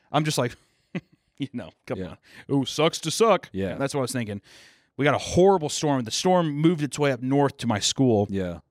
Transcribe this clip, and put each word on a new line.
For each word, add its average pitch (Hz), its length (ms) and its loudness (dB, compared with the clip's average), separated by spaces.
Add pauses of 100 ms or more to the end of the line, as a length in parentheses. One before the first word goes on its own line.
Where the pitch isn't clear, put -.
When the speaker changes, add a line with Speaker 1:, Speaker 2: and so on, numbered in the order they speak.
(120)
Speaker 1:
I'm 151 120 0
just 156 120 -2
like, 123 200 -2 (380)
<laughs> - 440 -14
you 139 160 -6
know, 95 160 -10 (160)
come 117 140 -8
Speaker 2:
Yeah. 92 80 -8
Speaker 1:
on. 90 100 -16 (320)
Oh, 139 140 2
sucks 156 360 0
to 160 100 -4
suck. 214 420 2
Speaker 2:
Yeah. 95 240 -4
Speaker 1:
That's 117 180 -4
what 143 60 -2
I - 20 -2
was 123 100 -4
thinking. 107 300 -6 (560)
We 135 60 0
got 147 100 4
a - 40 0
horrible 180 520 2
storm. 139 340 0
The 110 60 -10
storm 180 420 2
moved 151 300 2
its 143 160 -6
way 143 140 2
up 123 100 -6
north 139 360 2
to - 80 -6
my 113 120 2
school. 110 520 2
Speaker 2:
Yeah. 90 280 -4 (120)